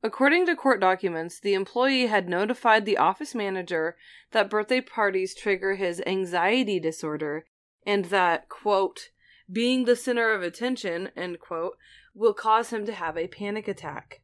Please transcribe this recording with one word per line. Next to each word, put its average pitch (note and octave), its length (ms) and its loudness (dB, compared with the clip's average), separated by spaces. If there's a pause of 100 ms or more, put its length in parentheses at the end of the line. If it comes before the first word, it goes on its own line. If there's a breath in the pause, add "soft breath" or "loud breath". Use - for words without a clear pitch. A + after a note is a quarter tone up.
According C#4+ 440 4
to E4+ 100 2
court B3 240 2
documents, F3+ 600 0
the G3+ 140 0
employee B3 540 2
had G3 220 2
notified G#3+ 560 2
the G#3 120 0
office F#3 380 0
manager F3+ 640 -4 (340 loud breath)
that G#3 180 2
birthday G#3+ 300 0
parties F#3+ 560 -2
trigger G3 400 -2
his F3+ 320 -4
anxiety F#3+ 720 0
disorder D#3 680 -4 (400)
and G3+ 200 0
that, F3 420 0
quote, - 600 -2 (420 soft breath)
"being B3 320 2
the A#3+ 140 4
center A#3 340 0
of G3+ 100 0
attention," F#3+ 760 -4
end F3 240 -8
quote, E3+ 360 -8 (360 soft breath)
will G#3+ 200 2
cause A3+ 360 2
him A3 160 -6
to A3 80 -6
have E3+ 240 -6
a E3 100 -4
panic G3+ 400 -6
attack. D3+ 560 -12